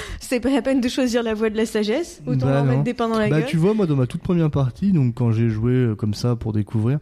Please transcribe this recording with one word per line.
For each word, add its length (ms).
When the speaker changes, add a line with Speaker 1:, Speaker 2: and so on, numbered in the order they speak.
Speaker 1:
C'est 220
pas 100
la 120
peine 180
de 80
choisir 340
la 120
voie 140
de 80
la 80
sagesse. 640
Autant 200
Speaker 2:
Bah 80
Speaker 1:
leur 100
Speaker 2:
non. 80
Speaker 1:
mettre 100
des 120
pains 140
dans 120
la 80
Speaker 2:
Bah, 100
Speaker 1:
gueule. 100
Speaker 2:
tu 80
vois, 160
moi, 140
dans 80
ma 140
toute 120
première 300
partie, 400
donc 240
quand 160
j'ai 180
joué, 260
euh, 200
comme 200
ça 200
pour 180
découvrir, 500